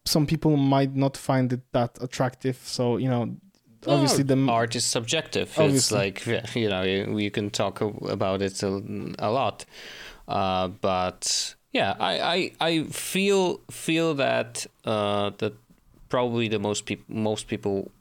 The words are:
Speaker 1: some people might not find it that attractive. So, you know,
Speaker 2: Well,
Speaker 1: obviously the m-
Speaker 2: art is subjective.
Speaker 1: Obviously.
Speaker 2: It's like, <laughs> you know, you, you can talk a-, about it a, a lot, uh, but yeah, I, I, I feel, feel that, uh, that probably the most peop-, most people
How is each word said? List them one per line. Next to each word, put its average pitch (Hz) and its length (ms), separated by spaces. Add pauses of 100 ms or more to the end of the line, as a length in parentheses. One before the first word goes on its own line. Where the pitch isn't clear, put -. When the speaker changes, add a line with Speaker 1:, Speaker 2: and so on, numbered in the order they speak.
Speaker 1:
some 151 220
people 156 300
might 135 400
not 135 200
find 127 360
it 123 80 (120)
that 120 280
attractive. 131 640
So, 120 320
you 123 120
know, 117 280 (500)
Speaker 2:
Well, - 100
Speaker 1:
obviously 139 280
the 135 80
m- 131 180
Speaker 2:
art 117 240
is 120 100
subjective. 117 720
Speaker 1:
Obviously. 127 520
Speaker 2:
It's - 180
like, 117 280
<laughs> - 20
you 110 120
know, 92 140
you, 98 360
you 104 120
can 104 200
talk 101 320
a-, 110 40
about 98 560
it 98 220
a, 98 180 (360)
a 107 120
lot, 120 340 (600)
uh, 95 420
but 92 840 (180)
yeah, 190 280
I, - 200
I, 170 320 (160)
I 160 160
feel, 190 760 (100)
feel 165 440
that, 120 520 (180)
uh, 104 540
that 107 160 (560)
probably 120 380
the 107 100
most 101 260
peop-, - 240
most 110 400
people 101 420 (100)